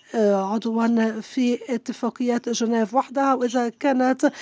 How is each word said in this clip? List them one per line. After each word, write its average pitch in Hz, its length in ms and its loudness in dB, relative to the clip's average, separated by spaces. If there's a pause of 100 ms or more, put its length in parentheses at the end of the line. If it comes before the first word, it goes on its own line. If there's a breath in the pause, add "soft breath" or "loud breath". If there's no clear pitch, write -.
(140 loud breath)
آه، 202 380 2
عضوا 226 680 0
في 240 540 -2
اتفاقيات 240 720 -4
جنيف 226 460 0
وحدها، 262 400 0
وإذا 247 340 0
كانت، 262 720 2